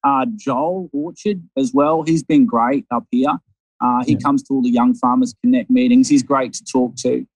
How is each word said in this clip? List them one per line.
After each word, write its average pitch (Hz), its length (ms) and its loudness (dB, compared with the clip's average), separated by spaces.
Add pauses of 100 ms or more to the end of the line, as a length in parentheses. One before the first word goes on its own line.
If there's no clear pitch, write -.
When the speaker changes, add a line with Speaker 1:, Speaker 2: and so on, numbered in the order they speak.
Speaker 1:
uh, 135 220 0 (100)
Joel 156 560 -6
Orchard 170 500 -6 (140)
as 131 160 -2
well, 151 300 2
he's 160 200 0
been 147 220 4
great 120 460 0
up 117 200 -4
here. 131 220 0 (480)
Uh, 123 240 0
he - 80 0
Speaker 2:
Yeah. - 60 0
Speaker 1:
comes 139 260 0
to 135 100 -6
all 131 80 0
the 123 80 0
Young 120 240 2
Farmers 127 480 0
Connect 123 280 0
meetings. 175 380 4
He's 294 140 4
great 135 300 -2
to - 120 -14
talk 127 320 -2
to. 127 400 -4